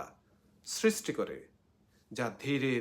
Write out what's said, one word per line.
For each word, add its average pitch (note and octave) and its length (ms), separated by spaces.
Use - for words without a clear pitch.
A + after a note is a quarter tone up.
সৃষ্টি - 520
করে, G2+ 200
যা B2 160
ধীরে C3+ 380